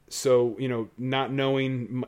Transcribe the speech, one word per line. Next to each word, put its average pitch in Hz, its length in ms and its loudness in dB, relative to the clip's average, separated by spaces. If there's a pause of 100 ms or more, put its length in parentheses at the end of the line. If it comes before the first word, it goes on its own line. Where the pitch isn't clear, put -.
so, 120 500 4
you 131 100 -2
know, 113 300 -4
not 131 340 -2
knowing 135 580 0
m-, 123 180 -4